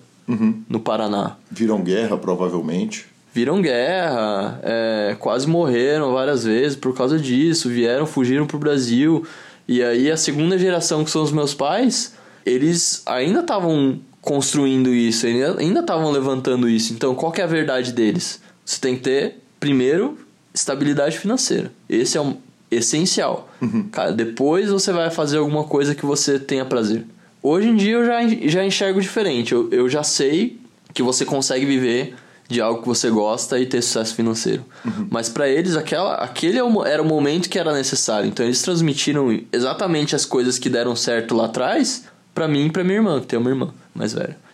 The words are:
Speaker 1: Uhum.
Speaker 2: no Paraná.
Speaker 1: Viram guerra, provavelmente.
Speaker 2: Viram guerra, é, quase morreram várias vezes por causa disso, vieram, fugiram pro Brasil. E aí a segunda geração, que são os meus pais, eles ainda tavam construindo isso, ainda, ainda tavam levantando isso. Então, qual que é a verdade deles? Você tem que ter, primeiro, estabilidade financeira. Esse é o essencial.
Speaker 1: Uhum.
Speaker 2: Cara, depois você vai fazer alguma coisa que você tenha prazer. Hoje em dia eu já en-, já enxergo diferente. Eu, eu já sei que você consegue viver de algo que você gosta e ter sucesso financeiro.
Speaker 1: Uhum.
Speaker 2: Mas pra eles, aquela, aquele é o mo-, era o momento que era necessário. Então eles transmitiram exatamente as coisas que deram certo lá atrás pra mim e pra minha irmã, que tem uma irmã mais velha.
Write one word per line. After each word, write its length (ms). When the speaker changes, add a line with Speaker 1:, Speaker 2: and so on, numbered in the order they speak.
Speaker 1:
Uhum. 400
Speaker 2:
no 120
Paraná. 560
Speaker 1:
Viram 320
guerra, 360
provavelmente. 880
Speaker 2:
Viram 300
guerra, 1000
é, 560
quase 260
morreram 680
várias 320
vezes 320
por 200
causa 200
disso, 520
vieram, 360
fugiram 400
pro 140
Brasil. 680
E 160
aí 260
a 60
segunda 420
geração, 460
que 80
são 100
os 80
meus 240
pais, 600
eles 600
ainda 360
tavam 580
construindo 720
isso, 340
ainda, 340
ainda 220
tavam 280
levantando 580
isso. 240
Então, 220
qual 160
que 100
é 40
a 20
verdade 460
deles? 480
Você 160
tem 160
que 60
ter, 340
primeiro, 580
estabilidade 640
financeira. 540
Esse 300
é 20
o 160
essencial. 800
Speaker 1:
Uhum. 300
Speaker 2:
Cara, 200
depois 580
você 220
vai 160
fazer 300
alguma 240
coisa 320
que 100
você 340
tenha 260
prazer. 400
Hoje 280
em 80
dia 180
eu 100
já 200
en-, 240
já 160
enxergo 360
diferente. 520
Eu, 180
eu 180
já 140
sei 560
que 100
você 220
consegue 400
viver 500
de 120
algo 220
que 60
você 220
gosta 500
e 60
ter 140
sucesso 340
financeiro. 500
Speaker 1:
Uhum. 240
Speaker 2:
Mas 200
pra 200
eles, 280
aquela, 400
aquele 420
é 60
o 60
mo-, 140
era 160
o 40
momento 440
que 100
era 140
necessário. 560
Então 160
eles 160
transmitiram 800
exatamente 600
as 100
coisas 340
que 100
deram 260
certo 400
lá 120
atrás 580
pra 120
mim 200
e 40
pra 140
minha 120
irmã, 240
que 60
tem 120
uma 120
irmã 220
mais 180
velha. 240